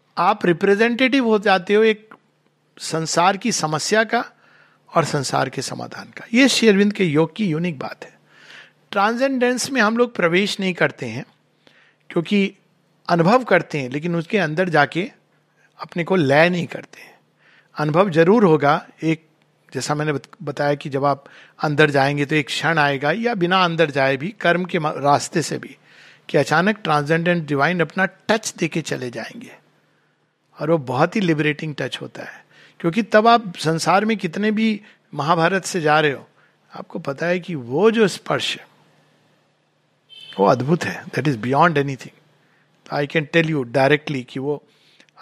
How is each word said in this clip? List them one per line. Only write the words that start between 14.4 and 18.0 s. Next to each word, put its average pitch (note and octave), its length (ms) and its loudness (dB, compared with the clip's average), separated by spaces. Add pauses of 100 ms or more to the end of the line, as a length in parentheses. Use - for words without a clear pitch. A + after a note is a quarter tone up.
जाके D#3 420 0 (680)
अपने - 240 -6
को F#3+ 120 0
लय D3+ 320 4
नहीं F3 180 -4
करते - 340 -16
हैं। - 180 -20 (600)
अनुभव D#3 320 2